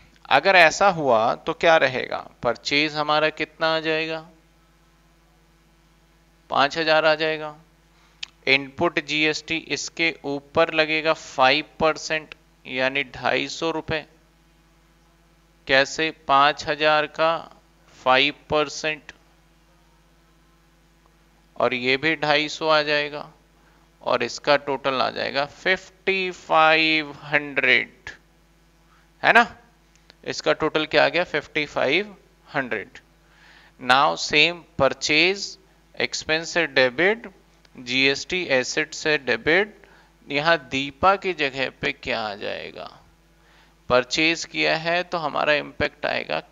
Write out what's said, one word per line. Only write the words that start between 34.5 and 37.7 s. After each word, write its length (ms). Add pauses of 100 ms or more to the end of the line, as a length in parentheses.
purchase, 640 (500)
expense 560
से 180
debit, 600 (460)